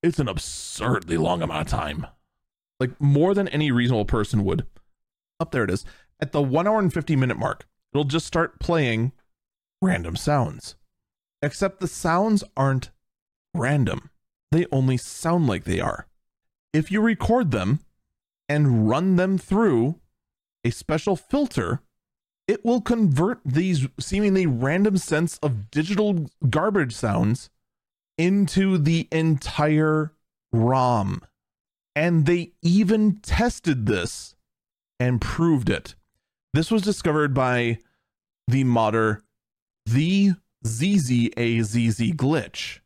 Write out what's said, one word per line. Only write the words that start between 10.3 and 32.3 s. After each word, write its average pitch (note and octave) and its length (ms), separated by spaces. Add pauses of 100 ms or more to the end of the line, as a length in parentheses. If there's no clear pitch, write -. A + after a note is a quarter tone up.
Except F#3+ 400
the F3+ 80
sounds G3 560 (140)
aren't C3+ 320 (640)
random. C#3 560 (420)
They E3+ 180
only C3 280
sound E3 480
like G2 180
they F2+ 160
are. - 280 (680)
If D#3 160
you G3 100
record A3+ 520
them G#2+ 280 (680)
and C3+ 360
run E3+ 300
them F#3+ 220
through E3+ 600 (640)
a A#2 60
special E3 480
filter, C#3+ 640 (680)
it - 160
will A#3 160
convert G#3 640
these D3+ 420 (140)
seemingly F#3+ 440
random D#3+ 520
scents E3 420
of A2+ 320
digital F#3 580 (200)
garbage D#3+ 440
sounds G2+ 560 (680)
into F#3+ 580
the E3 360
entire D#3 1000 (400)
rom. A#2 680 (720)
And D#3+ 320
they F3 340